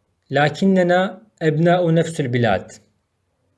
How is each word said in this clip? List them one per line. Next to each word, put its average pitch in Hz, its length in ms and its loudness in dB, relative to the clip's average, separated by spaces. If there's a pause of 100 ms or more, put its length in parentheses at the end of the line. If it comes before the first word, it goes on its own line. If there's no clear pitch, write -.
(320)
Lakinnena 180 920 0 (160)
ebna'u 165 540 2
nefsül 151 380 -2
bilad. 110 380 -2 (840)